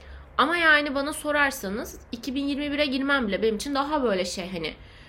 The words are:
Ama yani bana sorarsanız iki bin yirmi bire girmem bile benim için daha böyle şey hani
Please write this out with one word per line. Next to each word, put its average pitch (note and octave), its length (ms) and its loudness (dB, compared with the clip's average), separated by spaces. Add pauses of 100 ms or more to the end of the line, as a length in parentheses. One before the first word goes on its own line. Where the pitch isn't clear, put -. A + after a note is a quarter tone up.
(380)
Ama D#4 200 4
yani D4+ 380 4
bana C#4 180 -2
sorarsanız C#4+ 840 -2 (120)
iki B3 240 -8
bin C#4 100 -2
yirmi C#4+ 260 -2
bire D4 140 2
girmem C4+ 420 0
bile F#3+ 140 0
benim A3 140 2
için C#4 200 -4
daha C#4+ 280 0
böyle F#3+ 220 2
şey F3+ 260 -6
hani E3 220 -4 (360)